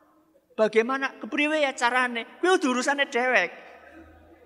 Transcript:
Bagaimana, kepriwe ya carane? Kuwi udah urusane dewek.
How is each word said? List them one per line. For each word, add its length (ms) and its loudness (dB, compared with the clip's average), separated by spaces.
Bagaimana, 640 0
kepriwe 440 -2
ya 80 0
carane? 680 -2
Kuwi 200 4
udah 80 0
urusane 400 0
dewek. 420 0